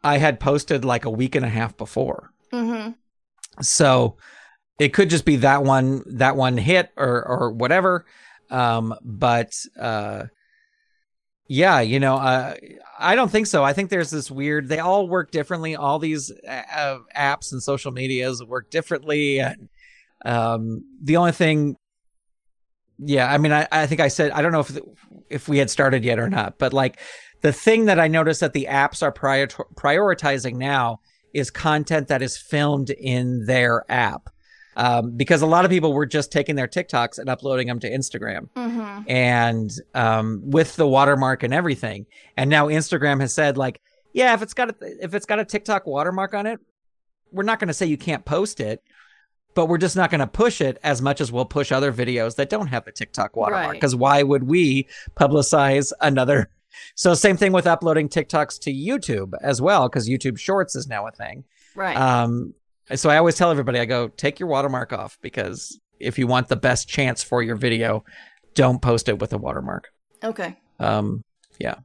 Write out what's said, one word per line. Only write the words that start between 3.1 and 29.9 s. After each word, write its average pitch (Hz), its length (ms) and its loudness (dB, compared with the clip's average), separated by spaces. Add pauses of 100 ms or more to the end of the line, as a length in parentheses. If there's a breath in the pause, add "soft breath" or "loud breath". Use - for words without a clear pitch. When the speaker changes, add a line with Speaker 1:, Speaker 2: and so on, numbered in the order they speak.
Speaker 1:
So 127 540 2 (640 loud breath)
it 147 120 4
could 185 200 4
just 160 140 0
be 147 120 4
that 139 280 4
one, 135 420 2
that 131 300 2
one 127 200 2
hit 170 400 2
or, 123 300 0
or 123 240 -2
whatever. 170 560 2 (440 soft breath)
Um, 113 520 0
but, 117 500 0 (260)
uh, 107 460 -6 (1200)
yeah, 151 320 4
you 117 180 0
know, 135 180 2
uh, 131 380 0 (440)
I 165 180 2
don't 247 140 2
think 214 160 0
so. 151 180 2
I 139 80 2
think 190 180 -4
there's 170 200 -2
this 147 200 -6
weird, 143 380 -4
they 156 100 -2
all 185 300 0
work 175 220 -2
differently. 160 440 -4
All 147 240 0
these, 156 320 -4 (180)
uh, 135 500 -6 (180)
apps 143 340 -2
and 127 120 -8
social 139 280 -4
medias 127 540 -4
work 120 260 -8
differently. 147 680 -2
And, - 280 -6 (560 soft breath)
um, 113 600 -2 (180)
the 151 140 2
only 170 160 4
thing, 151 440 0 (1200)
yeah, 139 340 0
I 156 60 4
mean, 151 140 4
I, 151 200 2
I 156 140 2
think 151 140 -2
I 143 80 4
said, 147 240 0
I 151 100 -2
don't 170 100 2
know 156 80 2
if, 139 180 -6 (520)
if - 180 -8
we 143 100 4
had 131 120 2
started 131 340 2
yet 117 140 2
or 117 100 -2
not, 110 300 -2
but, 131 160 0
like, 131 260 0 (420 loud breath)
the 151 100 4
thing 226 340 4
that 185 120 6
I 165 80 6
noticed 160 340 2
that - 120 0
the 139 180 -4
apps 139 320 0
are 147 80 2
prior-, 135 360 0
prioritizing 139 1120 -2